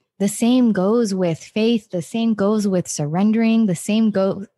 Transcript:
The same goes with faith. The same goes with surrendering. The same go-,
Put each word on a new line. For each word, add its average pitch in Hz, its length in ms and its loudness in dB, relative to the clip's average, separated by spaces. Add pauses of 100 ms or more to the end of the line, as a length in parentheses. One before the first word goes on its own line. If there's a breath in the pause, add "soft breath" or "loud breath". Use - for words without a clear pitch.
(200)
The 196 80 0
same 233 460 2
goes 202 400 0
with 180 260 -2
faith. 220 500 -2
The 175 120 -4
same 226 320 -2
goes 208 340 0
with 185 200 -2
surrendering. 214 800 0
The 175 80 0
same 214 360 0
go-, 196 340 -2 (120)